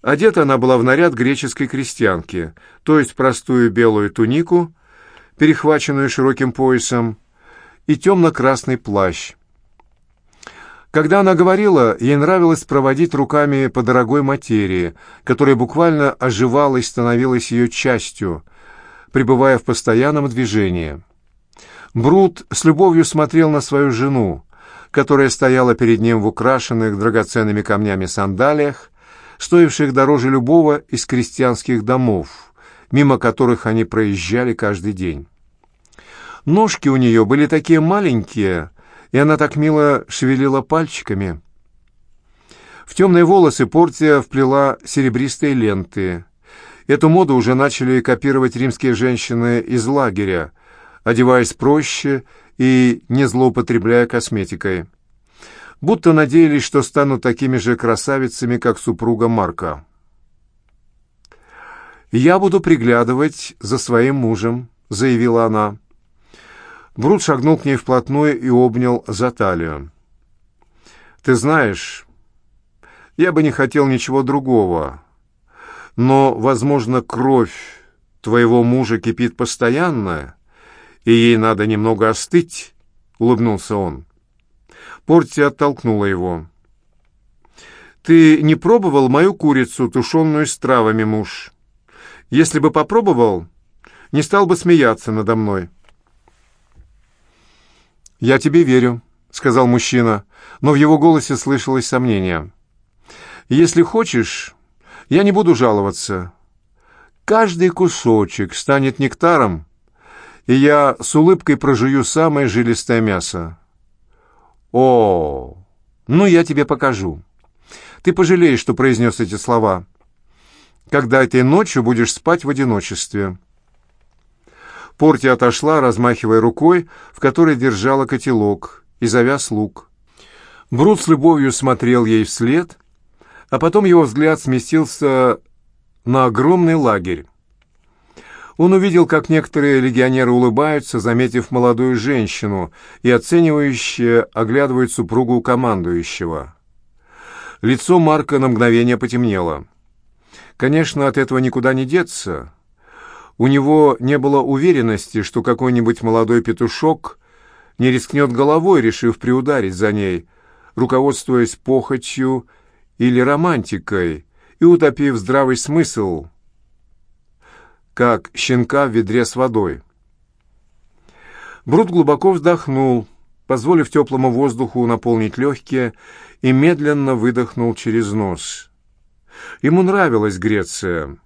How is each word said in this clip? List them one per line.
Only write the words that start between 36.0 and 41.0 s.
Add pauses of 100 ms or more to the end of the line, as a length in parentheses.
Ножки
у
нее
были
такие
маленькие, (400)
и
она
так
мило
шевелила
пальчиками. (1400)